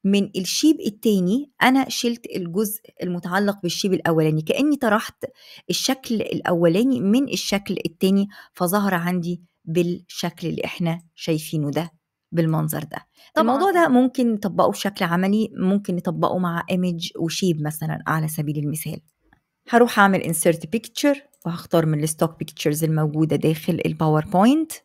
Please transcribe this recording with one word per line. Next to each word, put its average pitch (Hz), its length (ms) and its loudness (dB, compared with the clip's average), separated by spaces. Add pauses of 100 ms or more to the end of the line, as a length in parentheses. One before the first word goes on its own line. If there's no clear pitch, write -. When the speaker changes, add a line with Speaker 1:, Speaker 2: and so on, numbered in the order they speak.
Speaker 1:
من 196 320 2
الشيب 294 440 2
التاني 208 720 0 (100)
أنا 262 280 4
شلت 240 360 -4 (100)
الجزء 196 460 -4 (220)
المتعلق 185 600 -2
بالشيب 180 300 -2
الأولاني، 156 480 2
كأني 285 340 0
طرحت 226 500 -2 (440)
الشكل 247 460 -4
الأولاني 175 880 2
من 226 280 2
الشكل 196 560 -4
التاني، 196 420 2 (260)
فظهر 190 400 0
عندي 175 480 -2 (240)
بالشكل 175 840 -4
اللي 160 180 -6
إحنا 170 360 -4 (140)
شايفينه 156 560 -4
ده 156 200 -4 (400)
بالمنظر 160 520 0
ده. - 240 -14 (280)
Speaker 2:
طبعًا. - 60 2
Speaker 1:
الموضوع 285 300 2
ده 339 160 4
ممكن 247 460 2
نطبقه 190 380 0
بشكل 196 340 -4
عملي، 190 480 0
ممكن 185 420 0
نطبقه 170 420 -2
مع 170 340 -2
ايمج 180 380 -2 (100)
وشيب 165 420 0
مثلًا 156 460 -6
على 156 200 0
سبيل 151 300 -4
المثال. 151 440 -6 (680)
هروح 233 300 4
أعمل 196 240 6
insert 165 360 0 (180)
picture 285 400 0 (280)
وهختار 170 400 0
من 156 180 0
الستوك 160 360 -2
بيكتشرز 156 440 -2
الموجودة 156 520 0
داخل 160 500 0
الباوربوينت 165 840 2 (140)